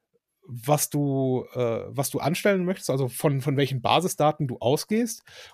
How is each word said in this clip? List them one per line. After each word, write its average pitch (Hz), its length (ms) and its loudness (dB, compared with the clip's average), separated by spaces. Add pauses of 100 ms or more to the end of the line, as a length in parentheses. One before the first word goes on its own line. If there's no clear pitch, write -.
(420)
was 123 460 -2
du, 135 640 0
äh, 117 360 -2
was 127 220 -4
du - 100 -4
anstellen 185 440 2
möchtest, 185 260 -4
also 135 180 0
von, 139 340 0
von 139 140 0
welchen 135 260 0
Basisdaten 151 640 2
du 120 100 -6
ausgehst, 214 640 0 (320)